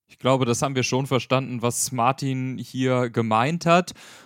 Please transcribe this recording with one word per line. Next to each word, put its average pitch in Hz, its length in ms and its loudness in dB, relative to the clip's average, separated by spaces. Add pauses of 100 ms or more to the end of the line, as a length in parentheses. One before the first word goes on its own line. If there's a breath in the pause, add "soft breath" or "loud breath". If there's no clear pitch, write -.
(120)
Ich - 60 -20
glaube, 127 280 2
das 117 180 0
haben 139 100 -2
wir 127 80 2
schon 127 240 0
verstanden, 127 560 -2
was 120 300 -2
Martin 131 680 -2
hier 127 540 -2
gemeint 117 560 0
hat. 175 260 4 (320 loud breath)